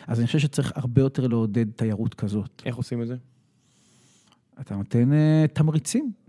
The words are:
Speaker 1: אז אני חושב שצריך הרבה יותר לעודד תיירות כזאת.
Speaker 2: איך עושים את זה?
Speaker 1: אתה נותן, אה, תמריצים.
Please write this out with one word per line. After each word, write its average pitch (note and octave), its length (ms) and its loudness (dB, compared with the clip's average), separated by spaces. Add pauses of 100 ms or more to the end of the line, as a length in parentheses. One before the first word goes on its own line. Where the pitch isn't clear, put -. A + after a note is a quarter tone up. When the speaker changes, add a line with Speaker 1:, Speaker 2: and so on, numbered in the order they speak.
Speaker 1:
אז A#2+ 120 -2
אני A#2 80 2
חושב D#3 120 0
שצריך C#3 380 0
הרבה A#2+ 260 2
יותר C3+ 240 0
לעודד A2+ 500 0
תיירות A2 380 -2
כזאת. G2+ 520 -6
Speaker 2:
איך A#2+ 100 -6
עושים A#2+ 260 -6
את A#2 40 -6
זה? B2+ 100 -8 (1400)
Speaker 1:
אתה G2+ 160 -12
נותן, A#2+ 360 2
אה, D#3 400 4
תמריצים. D#3+ 600 0 (160)